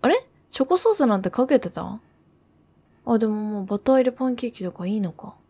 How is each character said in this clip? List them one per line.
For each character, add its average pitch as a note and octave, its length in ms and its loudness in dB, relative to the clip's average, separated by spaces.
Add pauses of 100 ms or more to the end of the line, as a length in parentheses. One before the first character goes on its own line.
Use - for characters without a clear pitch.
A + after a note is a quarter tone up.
あ - 60 2
れ？ A4 200 2 (240)
チ - 100 -4
ョ C4 40 2
コ F4+ 120 2
ソ A4+ 140 2
ー - 20 4
ス D#4 120 2
な G#3+ 120 2
ん F#3+ 40 -2
て F#3+ 80 -2
か B3 180 0
け - 120 4
て F3 100 -6
た？ F#3 300 -10 (1040)
あ、 A#3 120 2
で A3 100 2
も G#3+ 60 -2
も G#3+ 280 -6
う F#3+ 40 -6
バ G3+ 140 -4
タ C4 140 2
ー - 40 6
入 C4 80 4
れ B3+ 60 2
パ C4 180 -4
ン B3 60 -2
ケ A#3+ 120 -6
ー A#3 40 -6
キ - 120 -12
と F3+ 80 -6
か F3 140 -12
い G3+ 120 -2
い G#3+ 40 -2
の F3 100 -4
か。 - 240 -16 (140)